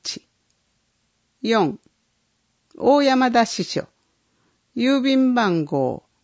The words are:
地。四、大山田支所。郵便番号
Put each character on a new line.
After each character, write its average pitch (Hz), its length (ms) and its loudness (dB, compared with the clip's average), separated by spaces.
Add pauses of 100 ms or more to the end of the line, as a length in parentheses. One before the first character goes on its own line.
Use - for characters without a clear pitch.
地。 - 240 -12 (1160)
四、 196 360 0 (1000)
大 285 260 2
山 262 280 2
田 233 140 2
支 - 200 -6
所。 - 240 -8 (880)
郵 262 240 2
便 262 320 2
番 180 320 0
号 135 380 -4 (200)